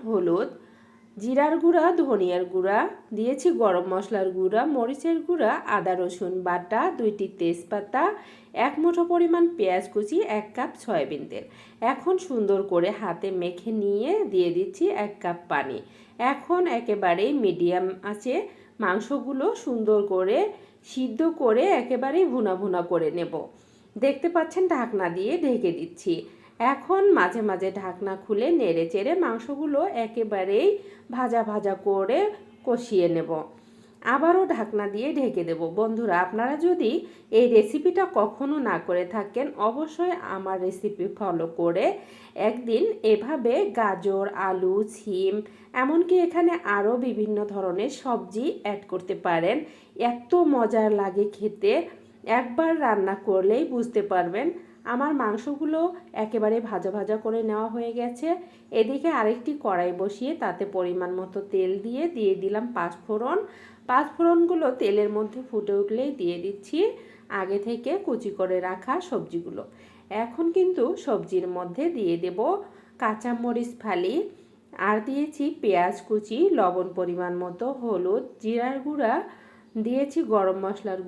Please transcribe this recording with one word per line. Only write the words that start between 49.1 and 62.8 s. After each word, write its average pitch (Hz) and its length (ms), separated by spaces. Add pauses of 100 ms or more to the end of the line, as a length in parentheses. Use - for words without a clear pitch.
পারেন। 175 320 (520)
এত 240 220 (220)
মজার 220 360 (120)
লাগে 196 240 (100)
খেতে, 208 360 (680)
একবার 320 320 (120)
রান্না 202 320 (120)
করলেই 202 360 (100)
বুঝতে 240 280 (100)
পারবেন। 185 380 (440)
আমার 277 180 (100)
মাংসগুলো 285 580 (440)
একেবারে 214 340 (120)
ভাজা 185 280
ভাজা 208 200
করে 220 220 (100)
নেওয়া 214 200
হয়ে 233 300
গেছে। 240 280 (520)
এদিকে 277 300 (100)
আরেকটি 240 320 (120)
কড়াই 180 280 (100)
বসিয়ে 202 300 (120)
তাতে 190 200 (120)
পরিমাণ 180 440
মতো 190 180 (140)
তেল 185 200 (140)
দিয়ে, 247 180 (120)
দিয়ে 208 180 (100)
দিলাম 208 220 (100)
পাঁচ 170 260